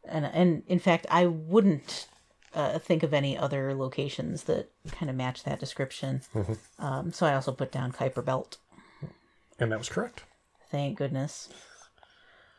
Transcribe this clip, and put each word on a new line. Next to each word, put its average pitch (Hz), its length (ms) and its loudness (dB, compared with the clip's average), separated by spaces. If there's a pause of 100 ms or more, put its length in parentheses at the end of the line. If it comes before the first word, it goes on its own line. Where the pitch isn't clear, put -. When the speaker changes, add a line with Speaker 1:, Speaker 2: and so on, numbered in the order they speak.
Speaker 1:
And, 151 200 -2
and 170 420 4
in 180 120 2
fact, 165 300 4
I 175 160 6
wouldn't, 170 800 2 (460)
uh, 151 260 0
think 165 240 2
of 147 100 2
any 139 240 2
other 139 360 0
locations 139 720 -4
that - 260 0 (200)
kind 151 200 -4
of 131 80 -2
match 127 260 -4
that 139 160 -4
description. 131 640 -4 (120)
Speaker 2:
Mm-hmm. 107 200 0 (320)
Speaker 1:
Um, 139 260 -4
so - 140 0
I 147 100 4
also 135 160 -2
put - 220 -6
down 131 180 -4
Kuiper 131 320 -4
Belt. 131 340 -4 (1040)
Speaker 2:
And 113 120 2
that 110 60 -2
was 117 120 -8
correct. - 340 -6 (480)
Speaker 1:
Thank 143 260 -2
goodness. 139 500 -4 (1120)